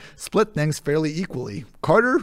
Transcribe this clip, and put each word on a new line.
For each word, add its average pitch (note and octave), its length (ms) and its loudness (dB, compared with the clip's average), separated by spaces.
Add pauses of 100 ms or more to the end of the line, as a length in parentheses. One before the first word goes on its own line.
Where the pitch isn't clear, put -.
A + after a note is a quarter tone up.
(160)
split G#3+ 380 -2
things D3+ 260 -2
fairly D3+ 340 0
equally. B2+ 520 -8 (160)
Carter A#3 420 4